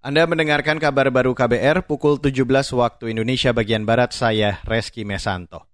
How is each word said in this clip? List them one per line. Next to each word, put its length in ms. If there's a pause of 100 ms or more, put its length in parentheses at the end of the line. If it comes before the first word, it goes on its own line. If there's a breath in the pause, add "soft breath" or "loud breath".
Anda 160
mendengarkan 560
Kabar 320
Baru 240
K 160
B 80
R 240
pukul 400
tujuh 240
belas 240
waktu 400
Indonesia 400
bagian 320
Barat, 320
saya 480
Reski 400
Mesanto. 720